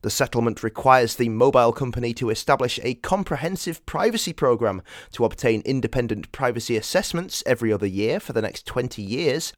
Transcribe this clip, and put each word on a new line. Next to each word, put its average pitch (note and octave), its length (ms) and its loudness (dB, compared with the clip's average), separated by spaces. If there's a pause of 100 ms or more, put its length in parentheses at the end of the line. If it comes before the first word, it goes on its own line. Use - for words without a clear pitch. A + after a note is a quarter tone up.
The G#2 60 -4
settlement A#2 540 0
requires B2 540 2
the A#2+ 120 2
mobile A#2+ 460 6
company A#2+ 400 -4
to A#2 160 -4
establish B2 520 0
a C3+ 120 -2
comprehensive F3 880 -4
privacy G#3 480 -2
program A2+ 480 2 (320)
to A#2 140 2
obtain A2+ 400 2
independent A#2+ 640 -2
privacy A#2+ 460 -2
assessments - 680 -2
every A#2 260 2
other G#2 160 2
year G#2 320 0
for - 140 -10
the A2+ 80 0
next - 240 -6
twenty B2 380 -6
years C3+ 560 -2